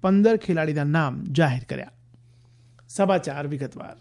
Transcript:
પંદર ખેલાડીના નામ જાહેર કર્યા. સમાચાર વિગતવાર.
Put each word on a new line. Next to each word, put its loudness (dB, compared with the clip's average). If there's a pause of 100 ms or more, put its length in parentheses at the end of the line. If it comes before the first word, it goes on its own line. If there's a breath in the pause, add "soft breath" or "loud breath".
પંદર 4
ખેલાડીના -2
નામ -2
જાહેર 0
કર્યા. -10 (960 soft breath)
સમાચાર -2
વિગતવાર. -8